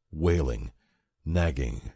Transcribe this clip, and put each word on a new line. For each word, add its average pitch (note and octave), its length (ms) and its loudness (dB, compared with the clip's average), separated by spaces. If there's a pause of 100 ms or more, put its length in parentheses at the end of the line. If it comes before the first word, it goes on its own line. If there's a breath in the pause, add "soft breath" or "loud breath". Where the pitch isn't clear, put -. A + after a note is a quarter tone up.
wailing, D#2 600 0 (540)
nagging, D2+ 720 0